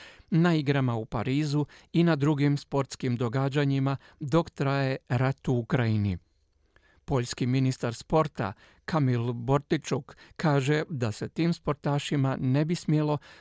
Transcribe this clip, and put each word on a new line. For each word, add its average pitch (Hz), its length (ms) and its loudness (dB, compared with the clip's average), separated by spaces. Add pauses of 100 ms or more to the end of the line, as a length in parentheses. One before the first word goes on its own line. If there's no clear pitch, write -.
(300)
na 170 240 4
igrama 135 400 0
u 113 100 -4
Parizu 139 600 -2 (260)
i 165 120 4
na 165 120 4
drugim 143 400 2
sportskim 135 600 -4
događanjima 135 800 0 (240)
dok 160 300 0
traje 139 460 -2 (120)
rat 131 400 0
u 139 40 2
Ukrajini. 110 680 0 (840)
Poljski 127 420 -2
ministar 131 480 0
sporta 151 580 -2 (320)
Kamil 123 480 0
Bortičuk 135 840 -2 (200)
kaže 147 520 2
da 120 240 -2
se 107 160 -8
tim 170 240 0
sportašima 143 880 -2
ne 135 240 2
bi 160 100 -2
smjelo 151 440 0 (220)